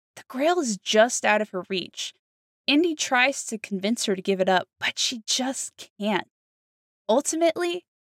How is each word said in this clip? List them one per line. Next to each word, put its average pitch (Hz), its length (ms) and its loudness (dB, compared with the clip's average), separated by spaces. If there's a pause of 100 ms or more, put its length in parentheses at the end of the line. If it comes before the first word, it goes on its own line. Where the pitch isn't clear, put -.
(160)
the - 120 -20
Grail 320 320 0
is 226 180 -2
just - 480 2
out 214 160 4
of 214 100 -4
her 180 180 -6
reach. - 440 -8 (540)
Indy 311 260 4
tries 269 520 0
to 220 120 -8
convince 202 480 -4
her 196 100 0
to 185 60 -6
give 190 180 0
it 190 100 6
up, 185 180 2 (120)
but - 200 -4
she 233 260 -4
just - 640 -6 (100)
can't. 202 280 -2 (840)
Ultimately, 330 760 0 (180)